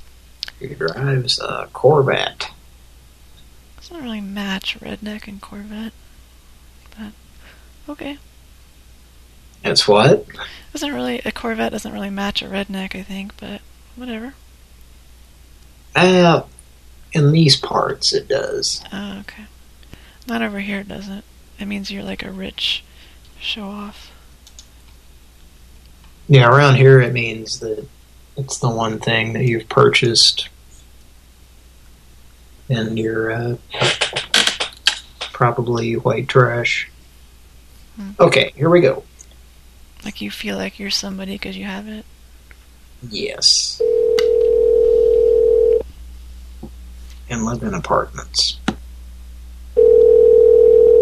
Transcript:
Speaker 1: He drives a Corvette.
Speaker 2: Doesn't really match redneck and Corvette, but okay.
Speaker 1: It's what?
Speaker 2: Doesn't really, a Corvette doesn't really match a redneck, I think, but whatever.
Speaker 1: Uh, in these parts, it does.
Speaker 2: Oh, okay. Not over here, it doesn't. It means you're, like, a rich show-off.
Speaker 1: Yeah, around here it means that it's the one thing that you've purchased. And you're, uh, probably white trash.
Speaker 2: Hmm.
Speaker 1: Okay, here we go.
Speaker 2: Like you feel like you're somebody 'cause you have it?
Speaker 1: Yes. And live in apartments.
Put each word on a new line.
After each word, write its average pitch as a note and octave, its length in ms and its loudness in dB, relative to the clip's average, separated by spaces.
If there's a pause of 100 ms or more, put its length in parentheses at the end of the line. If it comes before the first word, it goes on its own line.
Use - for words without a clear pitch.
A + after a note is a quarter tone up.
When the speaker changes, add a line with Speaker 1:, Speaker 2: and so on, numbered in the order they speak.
(600)
Speaker 1:
He - 160 -12
drives C3 640 -4
a - 340 -10
Corvette. - 760 2 (1300)
Speaker 2:
Doesn't E4+ 260 -16
really A3 180 -10
match G3 580 -8
redneck G#3+ 480 -12
and G3+ 140 -16
Corvette, G#3+ 520 -14 (1040)
but G#3+ 140 -16 (800)
okay. C#4+ 260 -14 (1500)
Speaker 1:
It's - 240 -2
what? C#3 380 4 (460)
Speaker 2:
Doesn't C#4+ 220 -8
really, B3 320 -6
a G#3+ 80 -6
Corvette A3+ 400 -6
doesn't G#3+ 180 -8
really G3+ 180 -8
match G3+ 320 -6
a - 40 -8
redneck, F#3+ 520 -8
I F#3 60 -10
think, G3 340 -12
but G#3 240 -14 (360)
whatever. A#3+ 360 -12 (1600)
Speaker 1:
Uh, F3 480 4 (720)
in D3 180 4
these D#3 260 4
parts, - 560 -4
it - 160 -4
does. - 520 -4 (120)
Speaker 2:
Oh, G3 260 -10
okay. G#3 260 -18 (840)
Not A#3 140 -4
over G#3 180 -6
here, G3 220 -6
it G3+ 60 -14
doesn't. G3+ 380 -12 (340)
It G#3 60 -10
means G3+ 260 -8
you're, G3 120 -10
like, F#3+ 200 -10
a F#3+ 80 -12
rich - 520 -8 (560)
show-off. G#3 720 -12 (2250)
Speaker 1:
Yeah, C3 180 8
around C#3 280 8
here C3+ 260 10
it A#2+ 100 2
means A2+ 480 -6
that A2 260 -6 (520)
it's C3+ 220 -8
the B2+ 100 0
one A2+ 300 -2
thing A2+ 340 -2
that A#2+ 100 -2
you've A#2 240 0
purchased. - 800 2 (2250)
And A2+ 280 -4
you're, A2+ 340 -2
uh, A#2+ 260 -4 (1800)
probably A#2 640 -2
white A2+ 320 -2
trash. B2 580 2 (1080)
Speaker 2:
Hmm. G3+ 220 -14
Speaker 1:
Okay, - 360 4
here D#3+ 140 0
we F3 100 6
go. - 240 2 (1000)
Speaker 2:
Like G#3 160 -12
you G#3 100 -8
feel G3+ 240 -8
like F#3+ 240 -8
you're G3+ 120 -10
somebody F#3+ 460 -8
'cause F#3+ 200 -10
you G3 80 -12
have G3+ 240 -10
it? G#3+ 160 -14 (1040)
Speaker 1:
Yes. - 720 -2 (3500)
And A#2 160 -6
live A2+ 180 -6
in G2+ 100 -4
apartments. - 840 -4 (2500)